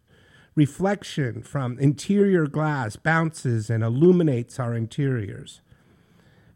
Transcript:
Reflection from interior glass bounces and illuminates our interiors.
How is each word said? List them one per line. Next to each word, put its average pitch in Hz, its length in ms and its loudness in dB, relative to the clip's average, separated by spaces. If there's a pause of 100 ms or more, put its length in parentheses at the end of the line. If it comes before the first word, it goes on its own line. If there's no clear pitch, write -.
(540)
Reflection 151 880 -2
from 123 380 -6
interior 175 680 2
glass 143 480 -2
bounces 156 760 -2
and 113 140 -2
illuminates 139 800 2
our 117 120 -4
interiors. 117 880 -6 (960)